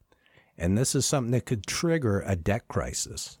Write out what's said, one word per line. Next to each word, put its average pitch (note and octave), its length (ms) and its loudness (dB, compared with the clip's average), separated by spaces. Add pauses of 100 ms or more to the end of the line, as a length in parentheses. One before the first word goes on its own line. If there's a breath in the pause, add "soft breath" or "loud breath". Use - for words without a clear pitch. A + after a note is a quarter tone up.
(580 soft breath)
And F#2 200 2
this C3+ 160 0
is C#3 100 2
something B2 280 0
that B2+ 140 0
could A2+ 200 -2
trigger C3 600 2
a F#2+ 100 2
debt G2 320 -2
crisis. - 720 -6